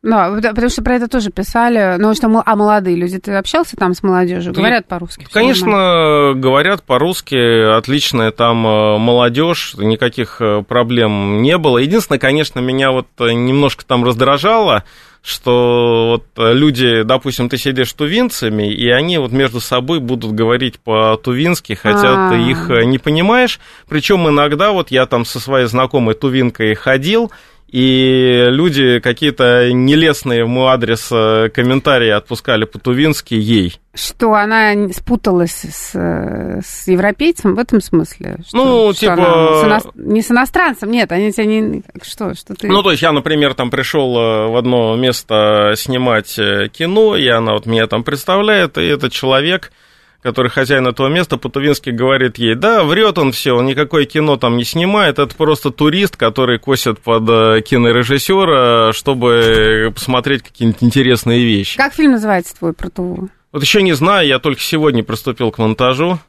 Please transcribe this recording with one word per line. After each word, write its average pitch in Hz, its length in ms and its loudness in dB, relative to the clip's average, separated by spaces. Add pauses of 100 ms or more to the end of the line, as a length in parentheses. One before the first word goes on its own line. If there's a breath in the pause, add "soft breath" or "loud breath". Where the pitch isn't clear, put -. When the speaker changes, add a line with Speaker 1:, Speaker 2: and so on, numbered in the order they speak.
Speaker 1:
Да, 214 260 2 (100)
да, 220 120 0
потому 233 180 0
что 233 140 -6
про 247 140 0
это 240 100 -2
тоже 214 240 -2
писали. 214 640 0
Ну, 214 160 2
что 220 160 0
мо-, 220 160 4
а 220 100 2
молодые 208 400 2
люди, 180 220 -4
ты 202 160 -8
общался 220 420 -2
там 180 200 0
с - 80 -10
молодежью? 180 500 0
Speaker 2:
Да - 80 -4
Speaker 1:
Говорят 226 240 0
Speaker 2:
и, - 20 -20
Speaker 1:
по-русски, 170 360 -12
все - 100 -20
Speaker 2:
конечно, 220 340 2
Speaker 1:
нормально? 160 720 2
Speaker 2:
говорят 147 420 2
по-русски, 120 920 2
отличная 120 540 0
там, 113 380 0
э, 107 320 2
молодежь, 120 800 0
никаких, 113 600 -2
э, 107 200 0
проблем 110 800 0
не 151 160 2
было. 135 220 2
Единственное, 151 400 0
конечно, 139 400 -2
меня 131 320 0
вот, 127 160 -2 (100)
э, 117 160 0
немножко 131 500 0
там 123 200 0
раздражало, 139 800 0 (400 soft breath)
что 120 880 0
вот, 117 140 -2 (120)
э, 113 160 2
люди, 127 480 2
допустим, 123 480 -2
ты 135 80 -4
сидишь 131 320 -2
с - 40 -14
тувинцами, 147 760 -2
и 120 180 -4
они 156 280 0
вот 127 140 -2
между 123 280 0
собой 131 400 -4
будут 117 340 -6
говорить 117 460 -2
по-тувински, 117 960 -2
хотя 110 540 2
Speaker 1:
А. - 20 2
Speaker 2:
ты 120 140 2
их, 123 260 -2
э, 117 160 2
не 131 140 0
понимаешь. 202 600 0 (300 loud breath)
Причем 165 400 0
иногда 147 420 2
вот 180 200 -2
я 127 160 2
там 117 180 -2
со - 140 -10
своей 131 260 0
знакомой 127 480 0
тувинкой 123 640 0
ходил, 165 560 0 (360 loud breath)
и 127 840 2
люди 135 480 2
какие-то 123 760 2
нелестные 135 720 2
в - 20 -4
мой 127 240 2
адрес, 117 400 -2
э, 110 380 2
комментарии 123 600 0
отпускали 110 540 -2
по-тувински 127 720 -2
ей. 107 460 0 (160)
Speaker 1:
Что - 380 -2
она 214 400 2
н-, 202 200 -2
спуталась 180 720 -2
с, - 300 -14
э, 175 680 -6
с - 240 -12
европейцем 202 680 0
в 214 40 -4
этом 233 220 0
смысле? - 560 -4 (100)
Что, 220 100 -6
Speaker 2:
Ну, 240 360 2
Speaker 1:
что 170 80 -6
Speaker 2:
типа 170 640 2
Speaker 1:
она 214 140 2
с - 60 -8
ино-, - 100 -20
не 214 260 -2
с - 100 -6
иностранцем, 254 600 0
нет, 233 200 -2
они 202 220 0
тебя 220 120 -2
не, 214 360 -2 (220)
что, - 320 -10
что - 180 -16
ты 208 160 -10
Speaker 2:
Ну, 196 140 2
то 190 80 2
есть 143 100 0
я, 160 100 2
например, 147 440 0
там 123 160 -4
пришел, 135 440 -2
э, 113 360 0
в 117 40 -2
одно 120 400 2
место 107 800 2
снимать, 127 640 -2
э, 101 340 -2
кино, 202 460 0
и 139 100 0
она 113 260 0
вот 107 120 -4
меня 113 220 0
там 113 160 -4
представляет, 190 760 0
и 170 80 -2
этот 143 260 -2
человек, 143 600 -2 (500 soft breath)
который 123 280 -2
хозяин 131 380 0
этого 135 200 -2
места, 160 300 -2
по-тувински 139 540 -4
говорит 127 480 -2
ей: 113 160 0
«Да, 202 280 2
врет 180 360 0
он 135 120 0
все, 123 260 -2
он 127 100 0
никакое 143 380 -2
кино 151 320 0
там 120 200 0
не 120 60 -2
снимает, 175 560 0
это 143 160 -2
просто 151 340 0
турист, 156 480 0
который 120 400 0
косит 123 420 -2
под, 113 300 0
э, 110 320 4
кинорежиссера, 123 1300 2
чтобы 113 1000 2
посмотреть 131 480 -2
какие-нибудь - 420 -2
интересные 120 600 2
вещи». 101 320 -2
Speaker 1:
Как 277 160 -2
фильм 294 200 2
называется 208 440 -2
твой 165 160 -4
про 180 160 -8
Туву? 180 400 -8 (220)
Speaker 2:
Вот 147 100 -6
еще 196 200 2
не 185 120 2
знаю, 170 340 2
я 131 120 0
только 143 220 -4
сегодня 147 420 0
приступил 113 480 -4
к - 80 -14
монтажу. 127 580 0 (120)